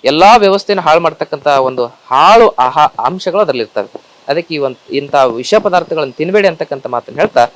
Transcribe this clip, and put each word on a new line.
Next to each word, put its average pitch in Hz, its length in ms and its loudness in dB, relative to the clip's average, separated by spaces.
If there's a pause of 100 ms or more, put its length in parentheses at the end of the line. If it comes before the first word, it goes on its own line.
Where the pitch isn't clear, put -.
ಎಲ್ಲಾ 170 320 4
ವ್ಯವಸ್ಥೆಯನ್ನು 196 460 0
ಹಾಳು 160 180 2
ಮಾಡ್ತಕ್ಕಂಥ 156 460 -6
ಒಂದು 131 400 0
ಹಾಳು 180 640 4
ಆಹಾ-, 127 560 0
ಅಂಶಗಳು 180 360 -2
ಅದರಲ್ಲಿರ್ತವೆ. 120 680 -6 (200)
ಅದಕ್ಕೆ 165 260 -4
ಈ 151 40 -6
ಒಂದ್, 131 340 -8
ಇಂಥ 139 220 -6
ವಿಷ 127 400 0
ಪದಾರ್ಥಗಳನ್ನು 175 580 -2
ತಿನ್ಬೇಡಿ 190 360 -2
ಅಂತಕ್ಕಂಥ 160 380 -8
ಮಾತನ್ನು 123 340 -8
ಹೇಳ್ತಾ 139 360 2